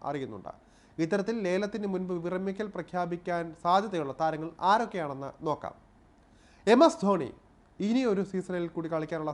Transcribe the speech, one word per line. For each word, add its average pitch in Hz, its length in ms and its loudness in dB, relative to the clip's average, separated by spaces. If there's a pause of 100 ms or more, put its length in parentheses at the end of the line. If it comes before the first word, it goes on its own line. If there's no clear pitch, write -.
അറിയുന്നുണ്ട്. 131 720 -8 (300)
ഇത്തരത്തിൽ 196 320 0 (100)
ലേലത്തിന് 208 420 -2
മുൻപ് 185 260 -4
വിരമിക്കൽ 190 540 -4
പ്രഖ്യാപിക്കാൻ 175 960 -4
സാധ്യതയുള്ള 175 600 2
താരങ്ങൾ 156 280 -2 (120)
ആരൊക്കെയാണെന്ന് 165 840 0
നോക്കാം. - 280 -4 (920)
എം 240 180 10
എസ് 320 180 4
ധോണി 185 300 0 (460)
ഇനിയൊരു 214 440 2
സീസണിൽ 180 440 -4
കൂടി 165 240 -6
കളിക്കാനുള്ള 156 420 -2